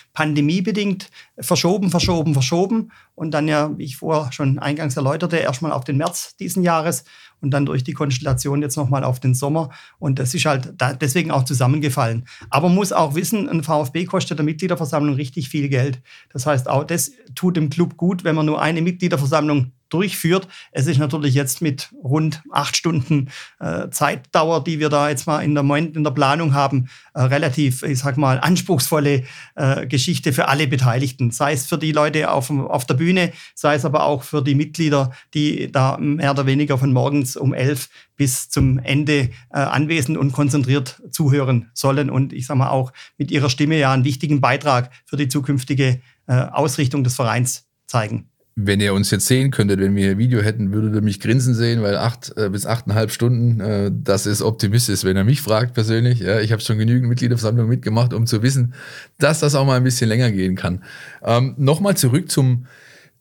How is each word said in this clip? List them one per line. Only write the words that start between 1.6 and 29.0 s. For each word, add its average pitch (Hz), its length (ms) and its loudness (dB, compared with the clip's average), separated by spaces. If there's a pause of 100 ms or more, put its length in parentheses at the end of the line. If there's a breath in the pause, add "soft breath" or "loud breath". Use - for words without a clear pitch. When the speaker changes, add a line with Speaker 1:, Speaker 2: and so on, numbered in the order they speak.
Speaker 1:
verschoben, 165 420 2
verschoben 180 580 0 (240 loud breath)
und 160 180 -8
dann 151 140 0
ja, 151 300 0
wie 151 80 -10
ich 131 120 -10
vorher 156 360 -2
schon 139 260 0
eingangs 147 380 -4
erläuterte, 156 400 -2
erstmal 147 360 -2
auf 131 120 -4
den 143 120 -2
März - 400 -4
diesen 185 260 -4
Jahres 170 420 0 (360 loud breath)
und 135 100 -2
dann 143 160 0
durch 131 180 -2
die - 80 -8
Konstellation 139 720 -2
jetzt 147 140 -6
nochmal 135 280 0
auf 127 160 -2
den 127 140 2
Sommer. 147 360 -2 (280 loud breath)
Und 135 200 -2
das 127 140 -2
ist 156 140 -2
halt 135 300 0
da 131 160 0
deswegen 151 380 -2
auch 135 140 0
zusammengefallen. 131 800 0 (260 loud breath)
Aber 156 180 -2
man 175 80 4
muss 202 160 0
auch 151 220 0
wissen, 202 340 -2
ein 165 140 -2
V 156 200 0
F 127 100 -8
B 170 140 -4
kostet 175 320 -4
der 156 60 -2
Mitgliederversammlung 156 720 -2
richtig 147 320 -6
viel 143 200 -2
Geld. 131 320 -2 (320 loud breath)
Das 135 140 -6
heißt, 131 220 0
auch 143 160 0
das - 280 -4 (220)
tut 180 220 0
dem 156 120 0
Club - 280 -2
gut, 180 280 -2
wenn 165 120 0
man 156 100 0
nur 151 160 -2
eine 160 180 0
Mitgliederversammlung 151 920 0 (160)
durchführt. 180 600 0 (240 loud breath)
Es 135 140 -2
ist 165 120 2
natürlich 147 340 0
jetzt 139 300 0
mit 135 260 -2 (160)
rund 156 460 0
acht 139 260 -2
Stunden, 143 520 -2 (300 loud breath)
äh, - 300 -6
Zeitdauer, 160 720 0
die 156 180 -4
wir 151 100 0
da 147 180 2
jetzt 143 180 -4
mal 151 140 0
in 147 140 0
der 143 80 0
Moment 151 340 0
in 151 80 0
der 151 60 0
Planung 147 420 2
haben, 135 380 0 (240 loud breath)
äh, 131 80 -2
relativ, 135 600 0
ich 131 180 -2
sag 139 180 -2
mal, 131 200 2
anspruchsvolle, 147 840 2 (300 loud breath)